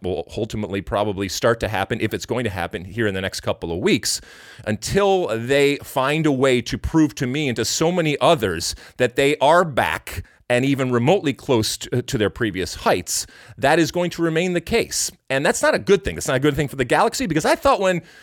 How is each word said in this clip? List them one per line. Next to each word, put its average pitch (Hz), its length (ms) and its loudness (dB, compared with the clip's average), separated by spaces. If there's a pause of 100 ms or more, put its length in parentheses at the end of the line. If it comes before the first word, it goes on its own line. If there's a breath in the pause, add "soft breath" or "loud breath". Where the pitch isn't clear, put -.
will 90 320 -4
ultimately 107 460 -6
probably 101 480 -4
start - 320 0
to 101 80 -4
happen, 104 320 -4
if 107 120 -2
it's 98 120 -6
going 123 180 -4
to 110 60 -2
happen 87 340 -6
here 104 240 -2
in 98 60 0
the 92 80 -4
next 95 180 -6
couple 87 320 -6
of 82 80 -4
weeks, - 400 0 (460 loud breath)
until 190 640 0
they 139 500 2
find 147 480 -2
a 147 80 4
way 127 300 2
to - 140 -6
prove 156 380 2
to 135 100 -4
me 139 220 -2
and 117 80 -2
to 117 80 -2
so 165 300 0
many 156 260 0
others 110 560 2 (220 loud breath)
that 123 180 0
they 143 220 4
are 165 260 6
back 104 600 -4 (240 soft breath)
and 123 140 2
even 131 300 0
remotely 143 400 2
close 110 440 0
to, - 240 -4
to 123 160 -6
their 101 120 2
previous 92 440 -4
heights, - 540 -2 (300 loud breath)
that 151 220 4
is 143 120 2
going 175 180 -2
to 165 120 -8
remain 170 320 0
the 170 80 0
case. - 500 -2 (180)
And 139 160 0
that's 226 160 0
not 294 140 2
a - 40 -4
good 185 260 2
thing. 85 100 -4
That's 85 140 -4
not 131 80 0
a - 20 0
good 143 160 2
thing 143 140 -2
for 139 80 -10
the 135 80 0
Galaxy, 196 420 2
because 156 160 0
I 294 120 4
thought 262 260 2
when, 185 200 0 (220 loud breath)